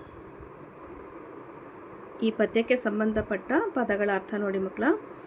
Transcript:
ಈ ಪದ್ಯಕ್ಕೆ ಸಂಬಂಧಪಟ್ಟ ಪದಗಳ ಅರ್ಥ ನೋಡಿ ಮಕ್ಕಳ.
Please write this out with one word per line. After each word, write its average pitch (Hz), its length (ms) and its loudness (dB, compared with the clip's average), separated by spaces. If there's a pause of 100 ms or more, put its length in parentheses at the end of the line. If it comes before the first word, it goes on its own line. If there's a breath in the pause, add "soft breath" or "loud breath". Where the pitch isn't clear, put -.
(2250)
ಈ 220 80 4
ಪದ್ಯಕ್ಕೆ 226 440 4
ಸಂಬಂಧಪಟ್ಟ 214 760 2 (180)
ಪದಗಳ 208 440 4
ಅರ್ಥ 190 200 0
ನೋಡಿ 202 260 2
ಮಕ್ಕಳ. 190 240 -2 (440 loud breath)